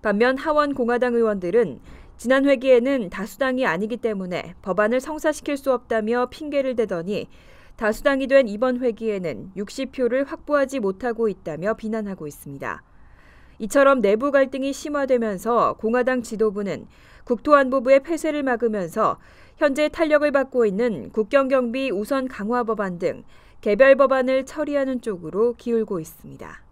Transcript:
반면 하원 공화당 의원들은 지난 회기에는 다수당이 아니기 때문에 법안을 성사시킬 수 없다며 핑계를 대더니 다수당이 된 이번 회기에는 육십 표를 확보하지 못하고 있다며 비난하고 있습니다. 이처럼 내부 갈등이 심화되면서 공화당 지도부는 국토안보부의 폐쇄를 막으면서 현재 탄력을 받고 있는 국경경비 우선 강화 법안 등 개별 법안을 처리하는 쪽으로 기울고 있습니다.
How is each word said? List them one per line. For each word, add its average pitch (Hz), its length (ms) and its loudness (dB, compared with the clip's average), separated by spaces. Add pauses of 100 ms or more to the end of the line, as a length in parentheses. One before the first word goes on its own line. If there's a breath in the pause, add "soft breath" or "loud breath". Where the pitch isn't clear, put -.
반면 240 340 0
하원 294 360 0
공화당 247 420 0
의원들은 208 640 0 (380 loud breath)
지난 269 280 2
회기에는 262 680 4
다수당이 254 560 -2
아니기 208 300 -2
때문에 185 640 -6
법안을 214 360 2
성사시킬 302 560 -2
수 269 160 -2
없다며 240 600 0
핑계를 277 440 -4
대더니 196 540 -4 (460 soft breath)
다수당이 269 500 0
된 269 220 6
이번 247 320 -2
회기에는 202 760 -4
육십 233 360 -8
표를 254 320 0
확보하지 277 560 -2
못하고 220 500 -2
있다며 185 460 -6
비난하고 214 500 -8
있습니다. 135 560 -10 (800 soft breath)
이처럼 185 420 4
내부 220 300 2
갈등이 269 420 0
심화되면서 233 1040 0
공화당 247 460 0
지도부는 202 640 -4 (380 soft breath)
국토안보부의 269 760 4
폐쇄를 302 420 -2
막으면서 220 800 -2 (380 soft breath)
현재 302 300 2
탄력을 294 440 2
받고 269 340 2
있는 196 460 -2
국경경비 262 800 2
우선 254 360 -2
강화 240 360 -4
법안 202 340 -4
등 160 260 -4 (380 soft breath)
개별 262 340 4
법안을 262 520 0
처리하는 277 540 -4
쪽으로 190 520 -4
기울고 220 460 -4
있습니다. - 720 -16